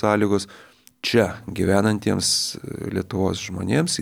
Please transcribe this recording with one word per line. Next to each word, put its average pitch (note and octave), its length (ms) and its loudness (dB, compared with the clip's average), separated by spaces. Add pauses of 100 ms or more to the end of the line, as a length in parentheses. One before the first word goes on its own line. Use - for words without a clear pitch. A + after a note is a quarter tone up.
sąlygos G#2 460 2 (520)
čia G2+ 380 2 (100)
gyvenantiems, G2 1120 0
e, - 340 -10
Lietuvos F#2 480 -2
žmonėms, G2 600 -2